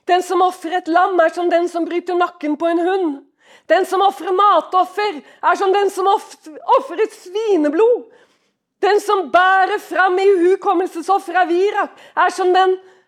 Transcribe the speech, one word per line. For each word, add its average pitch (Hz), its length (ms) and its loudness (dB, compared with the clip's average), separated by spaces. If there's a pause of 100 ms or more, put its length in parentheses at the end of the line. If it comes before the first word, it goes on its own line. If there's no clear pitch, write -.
Den 359 160 2
som 359 200 -2
offrer 359 360 -4
et 359 120 -8
lam, 359 280 2
er 330 160 2
som 349 160 -4
den 349 200 2
som 330 160 -4
bryter 349 280 -6
nakken 302 440 -4
på 330 80 -2
en 339 160 0
hund. 370 280 -2 (600)
Den 359 160 2
som 381 160 -2
offrer 381 320 -2
matoffer, 370 840 0
er - 380 -2
som 381 160 0
den 403 160 0
som 381 180 -4
off-, 415 400 -4 (300)
offrer 349 260 -4
et 440 100 -6
svineblod. 392 920 0 (760)
Den 403 160 2
som 381 320 -2
bærer 381 480 2
fram 359 400 -2
i 381 80 2 (140)
hukommelsesoffer 370 1000 -2
av 339 120 0
Irak, 392 440 -2 (240)
er 359 160 2
som 370 200 0
den 370 200 2 (320)